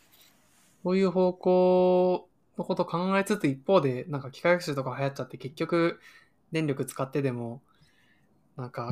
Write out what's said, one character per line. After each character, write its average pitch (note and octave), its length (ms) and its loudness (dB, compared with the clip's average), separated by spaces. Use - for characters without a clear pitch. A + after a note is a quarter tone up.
そ F3+ 120 -2
う - 20 2
い F#3+ 60 4
う F#3 80 2
方 F3+ 220 2
向 F3+ 960 4
の F3+ 80 -6
こ F#3 80 -4
と F3 120 0
考 F3+ 340 -2
え G3 40 0
つ E3+ 140 -2
つ、 - 80 -4
一 C3+ 180 -2
方 G3 160 4
で、 C3 260 -2
な D3 120 -8
ん C3+ 40 -8
か C3 100 -12
機 - 100 -20
械 F3 120 4
学 F3 100 -2
習 D3 120 -6
と C3+ 80 -4
か B2 140 -6
流 C#3 60 -4
行 C#3 80 -2
っ - 20 -16
ち - 60 -18
ゃ B2+ 40 -4
っ A2+ 40 -10
て、 - 100 -18
結 C#3 180 -12
局 E3+ 440 -2
電 D#3+ 140 -2
力 C3+ 180 -2
使 - 180 -8
っ C3+ 80 -6
て C#3+ 120 -2
で C3+ 100 0
も、 A#2+ 300 -8
な B2+ 100 -8
ん A#2 40 -14
か A#2 200 -6